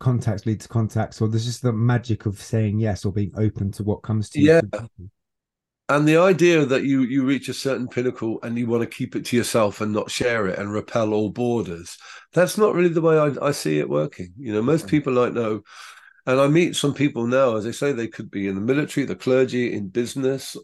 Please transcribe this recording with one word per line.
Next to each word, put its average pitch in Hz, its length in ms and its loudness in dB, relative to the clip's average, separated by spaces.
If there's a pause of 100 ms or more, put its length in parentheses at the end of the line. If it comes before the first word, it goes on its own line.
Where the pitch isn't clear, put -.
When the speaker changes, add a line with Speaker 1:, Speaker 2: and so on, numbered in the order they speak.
Speaker 1:
contacts 113 440 -2
lead 110 180 -2
to - 60 -20
contacts, 110 520 -2
or 113 80 2
there's 113 180 -2
just 117 160 -8
the 123 100 0
magic 113 540 0
of 98 160 -6
saying 107 380 0
yes 107 240 -2
or 101 80 -2
being 98 240 -2
open 104 360 0
to 101 120 -8
what 104 180 -2
comes 110 280 -2
to 147 100 -2
you 147 80 6
Speaker 2:
Yeah. 165 140 8
Speaker 1:
from 101 80 -4 (180)
people. - 220 -18 (800)
Speaker 2:
And 147 200 4
the 156 80 6
idea 170 500 6
that 123 180 2
you, 135 180 2
you 131 220 0
reach 131 240 0
a 127 60 -6
certain 127 320 -4
pinnacle 120 560 -4
and 117 160 -6
you 120 80 -2
wanna 117 200 0
keep - 280 -8
it 101 120 -6
to 120 100 0
yourself 110 440 2
and 107 120 -2
not 104 180 -2
share 117 380 0
it 90 100 -4
and 101 140 -6
repel 107 400 -2
all 107 180 0
borders, 98 640 -4 (360)
that's 175 260 2
not 214 160 4
really 175 140 4
the 170 120 0
way 160 180 4
I, 151 120 4 (100)
I 143 120 0
see 151 260 -2
it - 100 -2
working. 87 480 -4
You 123 160 -8
know, 107 100 0
most 147 200 2
Speaker 1:
Right. - 80 -8
Speaker 2:
people 139 300 2
I 120 100 2
know, 110 320 -4 (640)
and 131 140 2
I 139 80 4
meet 160 280 4
some 143 180 0
people 123 320 0
now, 127 300 2
as 107 100 -4
I 117 60 -6
say, 143 200 -2
they 113 140 -4
could 110 240 -12
be 98 160 -4
in 98 80 -2
the 95 60 -4
military, 139 460 0
the 95 100 -6
clergy, 123 560 0
in 101 160 -6
business, 131 760 -4